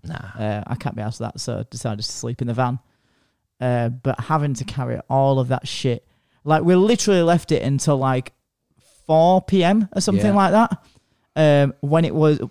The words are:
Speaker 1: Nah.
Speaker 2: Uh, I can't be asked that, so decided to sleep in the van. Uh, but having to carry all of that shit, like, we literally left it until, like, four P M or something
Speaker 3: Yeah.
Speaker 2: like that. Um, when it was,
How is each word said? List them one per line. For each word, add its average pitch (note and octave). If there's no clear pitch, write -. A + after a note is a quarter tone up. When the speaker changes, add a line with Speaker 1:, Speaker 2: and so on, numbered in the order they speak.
Speaker 1:
Nah. E3
Speaker 2:
Uh, G#2
I -
can't -
be G#2+
asked A2
that, A2+
so A#2
decided A#2
to G#2+
sleep A#2
in A#2+
the A#2+
van. B2
Uh, B2
but B2+
having D3
to C3
carry B2
all C3+
of B2
that C3
shit, -
like, D#3
we F3+
literally G3
left E3
it D3
until, C#3
like, C3
four E3+
P F#3+
M G3+
or G3
something G3
Speaker 3:
Yeah. G3+
Speaker 2:
like G3
that. G#3+
Um, C#3+
when D#3
it B2+
was, D3+